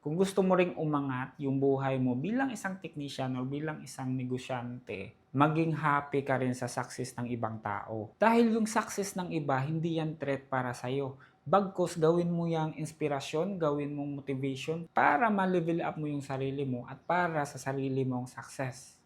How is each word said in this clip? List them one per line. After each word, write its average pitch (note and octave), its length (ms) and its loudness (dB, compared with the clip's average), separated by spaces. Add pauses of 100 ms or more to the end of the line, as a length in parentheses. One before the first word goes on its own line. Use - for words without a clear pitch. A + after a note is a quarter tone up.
Kung D#3 160 -2
gusto F#3+ 240 4
mo F#3 160 6
ring F3+ 160 4
umangat C#3 640 -2
yung C3+ 160 0
buhay C3+ 400 4
mo B2+ 160 2
bilang A3 400 0
isang G3 240 -6
technician C#3 640 -6
or B2+ 80 -2
bilang D3 320 -4
isang C3 320 -6
negosyante, B2 1040 -4 (160)
maging D#3 400 4
happy C#3+ 560 2
ka C3+ 80 4
rin B2+ 160 2
sa B2 160 -2
success B2+ 480 -6
ng A#2+ 160 -4
ibang A2+ 320 -4
tao. G#2 560 -4
Dahil A3+ 400 6
yung G#3+ 80 2
success G3+ 480 -2
ng F3+ 160 -4
iba, D3 320 0
hindi D#3+ 400 0
yan D#3 160 -4
threat C#3 320 -2
para B2 240 0
sa'yo. C3+ 400 -4 (320)
Bagkus, F3+ 480 2
gawin E3+ 320 4
mo E3+ 160 0
yang D#3+ 320 0
inspirasyon, D#3 800 -2
gawin D3 400 0
mong C#3+ 240 -4
motivation C#3 720 -4
para B3+ 400 6
ma-level F3+ 560 2
up D#3 80 -4
mo D3+ 160 -4
yung C#3+ 120 -4
sarili C#3 440 -2
mo B2 240 -2
at C3 160 -14
para E3 400 2
sa - 80 -12
sarili C3+ 480 0
mong B2+ 240 -2
success. - 800 -8